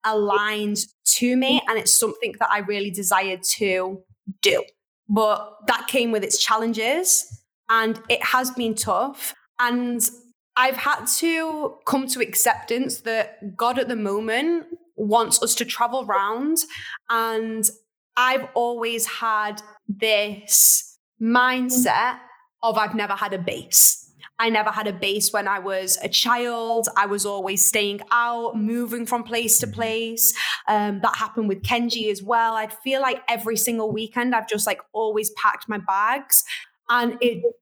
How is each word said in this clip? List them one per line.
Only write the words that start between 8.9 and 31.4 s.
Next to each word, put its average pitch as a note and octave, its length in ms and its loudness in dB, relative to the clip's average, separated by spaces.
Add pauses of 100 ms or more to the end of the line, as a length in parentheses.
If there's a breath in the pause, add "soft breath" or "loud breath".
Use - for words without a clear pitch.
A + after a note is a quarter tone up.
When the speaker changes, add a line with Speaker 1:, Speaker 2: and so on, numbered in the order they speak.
Speaker 1:
And A#3+ 420 0 (560)
I've C4 200 2
had C#4+ 280 -2 (140)
to D#4+ 680 -2
come C4+ 240 0
to B3+ 120 -4
acceptance - 800 0
that G#3+ 560 -4
God A#3+ 220 0
at A#3 100 -2
the B3 80 -2
moment A3 680 -2 (320)
wants A3 440 4
us A#3 140 0
to A#3+ 100 0
travel A#3+ 400 -2
round. A3 500 0 (540 loud breath)
And A3+ 580 0 (480)
I've B3+ 380 2
always A#3 520 -2
had G#3+ 540 -4 (280)
this G#3 1080 2 (220)
mindset B3 1000 2 (440)
of A3+ 160 2
I've G#3+ 160 0
never G#3 180 -2
had G3+ 200 -4
a F#3+ 60 -4
base. - 640 2 (360 loud breath)
I A3+ 120 2
never G#3+ 200 2
had G#3+ 160 -4
a G#3 60 -2
base G3 400 0
when G3 160 0
I G3 120 0
was F#3+ 420 -2
a F#3+ 60 -4
child. A#3 880 0
I G3+ 100 4
was G3+ 180 -2
always G3+ 400 0
staying G3+ 460 0
out, A#3+ 460 0
moving A#3 500 -2
from A#3+ 160 -2
place A3+ 380 0
to B3 60 -4
Speaker 2:
Mm-hmm. G#3 80 -10
Speaker 1:
place. A3+ 600 -2 (340 loud breath)
Um, G#3 340 0
that A3 140 2
happened A3 320 -2